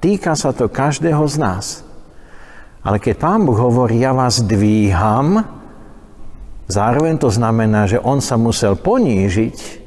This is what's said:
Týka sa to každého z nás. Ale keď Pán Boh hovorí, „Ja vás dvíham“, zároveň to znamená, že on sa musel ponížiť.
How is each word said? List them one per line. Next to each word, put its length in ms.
Týka 320
sa 160
to 160
každého 640
z 80
nás. 280
Ale 160
keď 160
Pán 320
Boh 160
hovorí, 400
„Ja 80
vás 320
dvíham“, 1120
zároveň 520
to 120
znamená, 560
že 160
on 160
sa 160
musel 400
ponížiť. 840